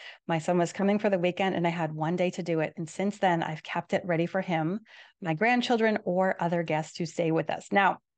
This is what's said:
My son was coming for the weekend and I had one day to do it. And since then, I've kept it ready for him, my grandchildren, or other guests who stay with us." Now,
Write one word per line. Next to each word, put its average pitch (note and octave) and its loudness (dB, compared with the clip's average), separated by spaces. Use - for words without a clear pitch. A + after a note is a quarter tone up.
My E3 0
son F3+ 2
was E3+ 2
coming G3+ 2
for G#3 2
the F#3+ 2
weekend F3+ 0
and E3+ 0
I E3+ 2
had D#3+ -2
one D#3 -2
day F3+ 2
to F#3 -6
do E3 0
it. D#3 -2
And D#3+ -6
since G3 -4
then, E3+ 2
I've D#3 -6
kept - -6
it F#3+ 0
ready E3+ 2
for F#3+ -2
him, F3 -2
my E3 -2
grandchildren, A3 2
or F#3 2
other E3+ 0
guests D#3+ -4
who F3 -4
stay D#3+ -2
with D#3+ 0
us." - -6
Now, G3 2